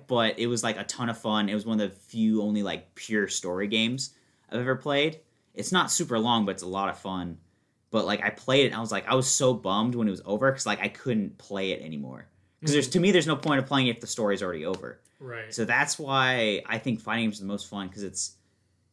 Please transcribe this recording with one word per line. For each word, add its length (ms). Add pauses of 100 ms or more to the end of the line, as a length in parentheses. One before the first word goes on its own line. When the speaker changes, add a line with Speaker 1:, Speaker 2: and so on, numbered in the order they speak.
Speaker 1:
but 320
it 80
was, 160
like, 160
a 60
ton 240
of 80
fun. 320
It 40
was 120
one 140
of 120
the 40
few 460
only, 220
like, 320
pure 320
story 400
games 440 (380)
I've 100
ever 160
played. 440 (340)
It's 180
not 200
super 260
long, 280
but 80
it's 100
a 40
lot 220
of 80
fun. 400 (540)
But, 160
like, 160
I 80
played 340
it, 40
and 60
I 40
was 120
like, 160
I 60
was 140
so 260
bummed 400
when 140
it 40
was 140
over, 260
'cause, 140
like, 160
I 60
couldn't 500
play 340
it 120
anymore. 440 (360)
'Cause 100
there's, 140
Speaker 2:
Mm-hmm. 60
Speaker 1:
to 80
me, 100
there's 160
no 80
point 240
of 80
playing 200
if 120
the 80
story's 340
already 240
over. 340 (200)
Speaker 2:
Right. 340
Speaker 1:
So 120
that's 340
why 680
I 140
think 220
fighting 240
games 140
are 40
the 40
most 220
fun, 200
'cause 140
it's 340 (560)